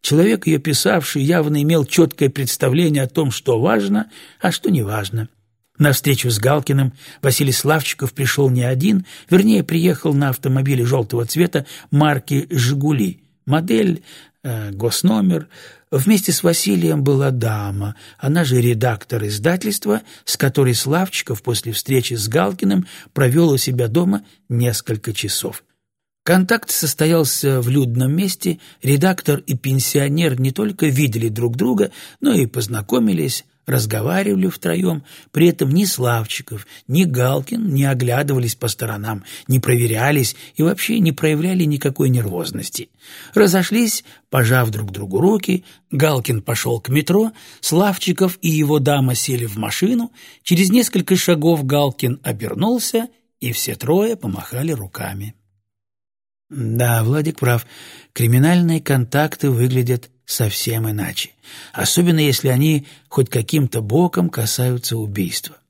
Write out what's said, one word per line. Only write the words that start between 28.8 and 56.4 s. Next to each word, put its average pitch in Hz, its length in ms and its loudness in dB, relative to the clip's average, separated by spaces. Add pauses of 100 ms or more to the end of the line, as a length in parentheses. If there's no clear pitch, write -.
редактор 143 580 2
и - 160 -4
пенсионер 139 840 0
не 131 140 0
только 202 340 -2
видели 123 420 0
друг 117 280 -2
друга, 196 360 0 (280)
но 269 140 2
и 151 100 4
познакомились, 110 1040 -2 (180)
разговаривали 147 840 0
втроем. 170 540 -2 (300)
При 165 160 4
этом 165 220 0
ни 185 160 2
Славчиков, 117 800 -4 (220)
ни 165 160 4
Галкин 143 680 0
не 139 140 2
оглядывались 127 680 0
по 120 140 -6
сторонам, 107 560 -8 (240)
не 131 120 2
проверялись 120 760 0 (200)
и 156 60 0
вообще 208 360 0
не 165 140 2
проявляли 160 520 0
никакой 139 460 0
нервозности. - 800 -4 (420)
Разошлись, 208 720 2 (240)
пожав 123 420 2
друг 104 220 -6
другу 98 280 -4
руки, 185 440 2 (260)
Галкин 135 520 0
пошел 117 380 -4
к - 100 -10
метро, 175 420 2 (280)
Славчиков 185 840 0
и 170 80 0
его 151 280 2
дама 131 360 2
сели 120 320 -4
в 101 100 -10
машину. 196 560 -2 (300)
Через 180 280 2
несколько 214 460 2
шагов 165 480 2
Галкин 135 580 0
обернулся, 220 840 -2 (320)
и 123 120 -4
все - 220 -6
трое 196 420 0
помахали 127 560 -6
руками. 101 600 -10 (1160)